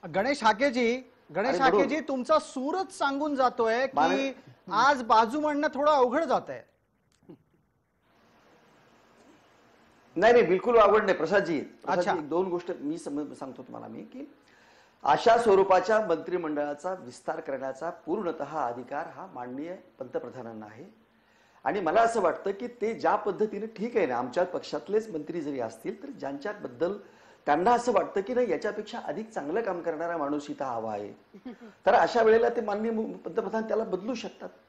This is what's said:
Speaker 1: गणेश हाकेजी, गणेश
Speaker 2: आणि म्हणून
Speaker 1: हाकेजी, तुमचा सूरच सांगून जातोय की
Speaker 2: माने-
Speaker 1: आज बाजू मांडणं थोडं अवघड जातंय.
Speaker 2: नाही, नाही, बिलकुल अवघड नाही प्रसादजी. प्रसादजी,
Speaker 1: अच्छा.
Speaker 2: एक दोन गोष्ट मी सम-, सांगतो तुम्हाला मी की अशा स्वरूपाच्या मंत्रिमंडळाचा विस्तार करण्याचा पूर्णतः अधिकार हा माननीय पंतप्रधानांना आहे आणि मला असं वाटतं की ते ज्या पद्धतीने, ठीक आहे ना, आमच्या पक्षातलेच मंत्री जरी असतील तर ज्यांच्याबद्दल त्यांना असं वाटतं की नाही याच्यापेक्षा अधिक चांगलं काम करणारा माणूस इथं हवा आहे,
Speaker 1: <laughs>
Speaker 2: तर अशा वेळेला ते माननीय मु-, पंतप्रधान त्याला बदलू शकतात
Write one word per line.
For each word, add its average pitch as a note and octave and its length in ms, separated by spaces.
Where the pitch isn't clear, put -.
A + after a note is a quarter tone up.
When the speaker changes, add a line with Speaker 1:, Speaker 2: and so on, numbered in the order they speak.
Speaker 1:
गणेश A3+ 300
हाकेजी, B3 580
गणेश G#3 140
Speaker 2:
आणि C4+ 100
म्हणून A3+ 220
Speaker 1:
हाकेजी, B3+ 200
तुमचा C4+ 380
सूरच D4+ 600
सांगून C#4+ 360
जातोय A#3+ 520
की C4+ 80
Speaker 2:
माने- C4 800
Speaker 1:
आज B3+ 300
बाजू A3+ 380
मांडणं D4 340
थोडं D4 180
अवघड C#4 320
जातंय. E3+ 380
Speaker 2:
नाही, G#3+ 160
नाही, A#3+ 120
बिलकुल F#3 340
अवघड G#3 260
नाही F#3 120
प्रसादजी. D#3+ 440
प्रसादजी, F3+ 500
Speaker 1:
अच्छा. E3+ 40
Speaker 2:
एक D#3 140
दोन E3+ 180
गोष्ट F3 340
मी D3+ 180
सम-, C#3+ 340
सांगतो B2+ 300
तुम्हाला A#2 240
मी A2+ 160
की - 320
अशा D#3+ 360
स्वरूपाच्या G3 640
मंत्रिमंडळाचा D#3+ 920
विस्तार D#3 480
करण्याचा C3+ 500
पूर्णतः D#3 760
अधिकार B2+ 400
हा D#3+ 280
माननीय C3+ 420
पंतप्रधानांना B2 680
आहे B2 380
आणि F3 160
मला F3 200
असं A3+ 200
वाटतं F3+ 300
की A3 160
ते A3+ 280
ज्या F3 220
पद्धतीने, G#3+ 500
ठीक A3 300
आहे F#3 100
ना, B2 100
आमच्या C3 280
पक्षातलेच F#3 680
मंत्री E3 300
जरी C#3+ 200
असतील A#2 420
तर - 60
ज्यांच्याबद्दल C#3+ 880
त्यांना E3+ 260
असं A#3+ 200
वाटतं G3 280
की A#3+ 140
नाही A#3+ 160
याच्यापेक्षा G#3+ 540
अधिक G3+ 260
चांगलं D#3+ 300
काम F#3 200
करणारा E3 360
माणूस D3 340
इथं C#3 140
हवा A2+ 280
आहे, G#2 200
Speaker 1:
<laughs> A3 520
Speaker 2:
तर G3 80
अशा A3+ 280
वेळेला A3+ 260
ते A#3+ 120
माननीय G#3 300
मु-, A3 220
पंतप्रधान - 500
त्याला A3 220
बदलू F#3+ 300
शकतात - 340